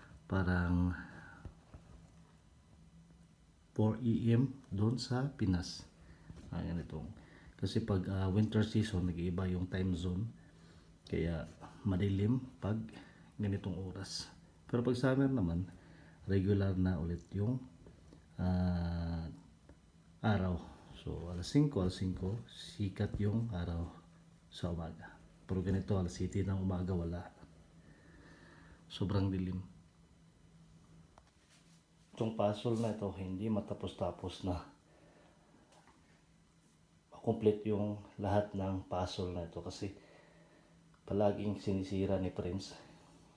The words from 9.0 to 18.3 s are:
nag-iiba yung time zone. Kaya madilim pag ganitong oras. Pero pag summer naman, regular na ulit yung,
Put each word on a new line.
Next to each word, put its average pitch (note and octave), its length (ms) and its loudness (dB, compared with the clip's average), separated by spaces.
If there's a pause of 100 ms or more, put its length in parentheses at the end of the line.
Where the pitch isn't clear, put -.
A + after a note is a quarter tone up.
nag-iiba F2 400 0
yung F2+ 160 0
time F#2 320 0
zone. F#2 320 -2 (800)
Kaya E2 400 0 (400)
madilim G2+ 560 2 (160)
pag G#2 160 0 (640)
ganitong G2 380 0 (100)
oras. - 400 -8 (420)
Pero A#2+ 160 2
pag B2+ 80 4
summer C3 320 4
naman, F#2 400 2 (640)
regular G2 480 4
na F#2 240 4
ulit E2+ 320 -4
yung, A2 240 0 (800)